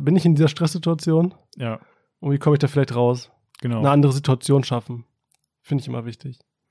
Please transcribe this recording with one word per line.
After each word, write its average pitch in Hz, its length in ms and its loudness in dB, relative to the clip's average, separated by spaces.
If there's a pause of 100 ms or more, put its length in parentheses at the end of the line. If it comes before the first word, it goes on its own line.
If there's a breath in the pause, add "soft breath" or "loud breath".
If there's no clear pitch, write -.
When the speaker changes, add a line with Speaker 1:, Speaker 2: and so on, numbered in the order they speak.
Speaker 1:
bin 156 120 4
ich 175 100 2
in 170 80 6
dieser 151 140 4
Stresssituation? 165 880 -2 (220)
Speaker 2:
Ja. 113 240 -8 (400 soft breath)
Speaker 1:
Und 143 120 -2
wie 143 60 0
komme 151 180 2
ich 147 40 0
da 147 80 2
vielleicht 135 260 -2
raus? 123 360 -2 (300)
Speaker 2:
Genau. 117 200 -4
Speaker 1:
Eine 139 100 2
andere 143 220 4
Situation 139 520 0
schaffen. 120 400 -8 (560)
Find 139 200 -4
ich - 80 -14
immer 123 180 -10
wichtig. 120 320 -16 (320)